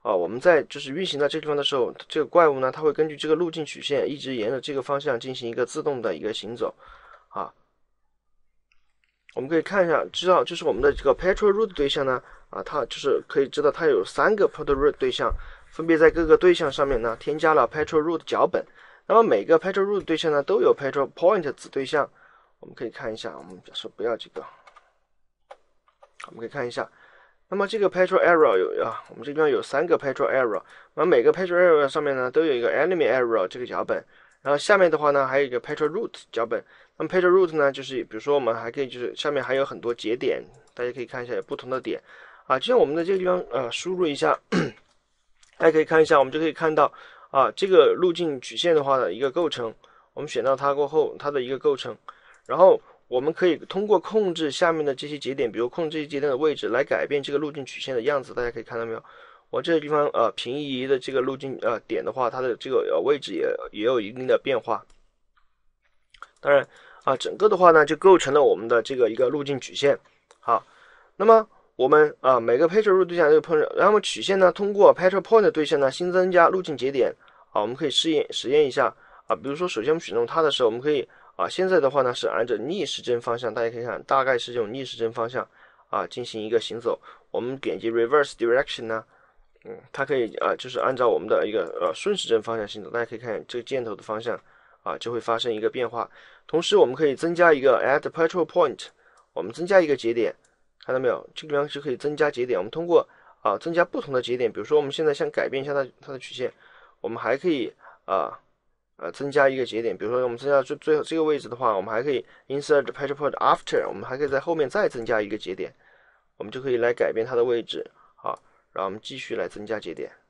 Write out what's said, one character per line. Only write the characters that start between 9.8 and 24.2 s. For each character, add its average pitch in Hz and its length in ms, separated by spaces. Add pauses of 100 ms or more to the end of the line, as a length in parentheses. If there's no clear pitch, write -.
一 170 60
下， 139 220
知 - 160
道 170 160
就 170 120
是 175 100
我 139 60
们 101 80
的 139 140
这 - 100
个 156 120
Patrol 190 360
Route 202 220
对 143 160
象 143 160
呢， 127 160 (300)
啊， 95 100
它 131 240
就 - 120
是 110 300
可 143 140
以 131 60
知 - 120
道 143 120
它 160 160
有 101 180
三 175 300
个 196 120
Patrol 143 280
Route 139 240
对 127 120
象， 117 220 (320)
分 165 220
别 165 100
在 156 140
各 165 160
个 156 100
对 175 160
象 165 180
上 143 160
面 123 140
呢， 117 180
添 156 200
加 160 160
了 123 120
Patrol 151 360
Route 160 200
脚 113 220
本。 170 180 (440)
那 202 80
么 233 80
每 165 200
个 160 160
Patrol 190 260
Route 202 200
对 160 100
象 156 160
呢， 143 120
都 190 180
有 - 140
Patrol 135 380
Point 165 400
子 - 160
对 135 140
象。 135 240 (520)
我 - 80
们 - 80
可 127 100
以 113 60
看 120 200
一 110 60
下， 87 180
我 67 60
们 92 240
假 - 80
设 - 220
不 101 80
要 113 120
这 - 140